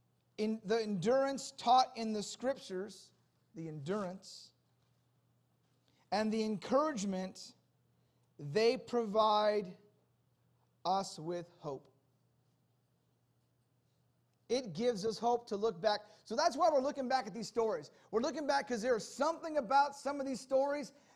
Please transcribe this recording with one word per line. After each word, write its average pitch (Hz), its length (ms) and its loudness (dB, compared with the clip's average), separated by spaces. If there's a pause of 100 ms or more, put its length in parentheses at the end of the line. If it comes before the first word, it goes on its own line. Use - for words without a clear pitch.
(380)
in 220 260 -2
the 226 180 0
endurance 233 760 0
taught 254 400 4
in 220 160 -4
the 208 100 -4
Scriptures," 214 880 -6 (440)
the 165 140 -10
endurance, 180 840 -6 (1600)
"and 214 220 2
the 220 100 2
encouragement 208 1120 -2 (1000)
they 226 220 4
provide 214 1000 2 (1120)
us 190 320 -2
with 170 260 -6 (140)
hope." 147 280 -10 (2500)
It 240 240 0
gives 214 320 0
us 220 140 -2
hope 233 300 0
to 208 80 -4
look 202 220 -2
back. 208 220 2 (240)
So 220 100 -8
that's 285 220 2
why 330 140 4
we're 285 100 4
looking 269 260 -2
back 254 200 0
at 180 80 -10
these 220 140 -8
stories. 202 420 -2 (200)
We're 220 120 2
looking 294 240 -2
back 277 200 2
'cause 240 140 -2
there's 233 260 2
something 311 520 -2
about 277 360 4
some 285 260 -4
of 269 60 -4
these 262 140 -2
stories 277 520 0 (240)